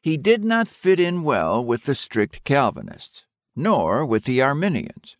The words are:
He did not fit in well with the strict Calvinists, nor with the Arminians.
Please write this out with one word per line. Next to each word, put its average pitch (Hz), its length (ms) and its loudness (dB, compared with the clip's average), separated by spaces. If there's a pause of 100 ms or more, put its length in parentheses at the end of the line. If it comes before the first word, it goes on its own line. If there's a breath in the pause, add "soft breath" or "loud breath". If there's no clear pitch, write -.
He 160 160 -2
did 208 280 2
not 226 240 0
fit 180 320 2
in 175 240 0
well 107 400 0
with 117 200 -2
the 139 100 -2
strict - 500 -4
Calvinists, - 800 -4 (300)
nor 135 500 0
with 110 180 0
the 127 160 0
Arminians. 139 800 -2